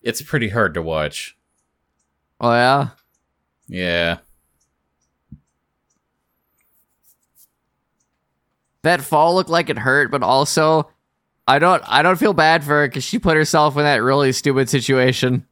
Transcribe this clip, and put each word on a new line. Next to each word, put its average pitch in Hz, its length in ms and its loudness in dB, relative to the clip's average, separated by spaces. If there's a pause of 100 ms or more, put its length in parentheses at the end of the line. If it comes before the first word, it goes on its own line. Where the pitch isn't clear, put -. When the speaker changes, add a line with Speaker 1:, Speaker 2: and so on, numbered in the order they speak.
Speaker 1:
It's - 180 -6
pretty 131 280 -4
hard 98 260 -2
to 85 80 -6
watch. 78 540 -6 (1040)
Speaker 2:
Oh, 117 100 -2
yeah? 127 380 2 (800)
Speaker 1:
Yeah. 85 500 -2 (4000)
Speaker 2:
That 165 180 2
fall 165 360 2
looked 175 140 -2
like 165 200 0
it 117 80 -4
hurt, 131 320 0
but 131 140 -4
also, 151 680 2 (560)
I 139 140 4
don't, 175 260 2
I 135 160 2
don't 180 160 2
feel 202 160 0
bad 156 300 2
for 147 160 0
her 143 80 0
'cause 131 160 -8
she - 160 -6
put 165 160 0
herself 151 400 2
in 147 80 0
that 135 180 2
really 135 300 0
stupid 135 360 -2
situation. 127 840 0